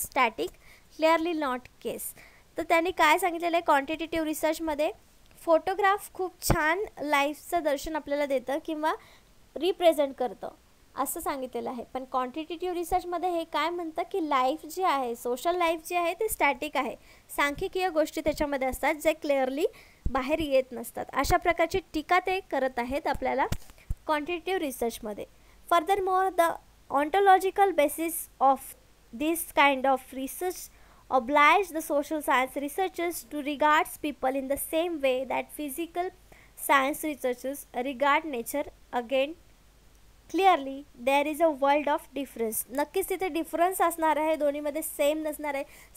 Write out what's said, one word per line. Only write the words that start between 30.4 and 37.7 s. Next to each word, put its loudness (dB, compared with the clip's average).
oblige 4
the -4
social 0
science 0
researchers -4
to -6
regards 2
people -2
in -6
the 0
same 0
way 0
that -4
physical -6
science 2
researchers -6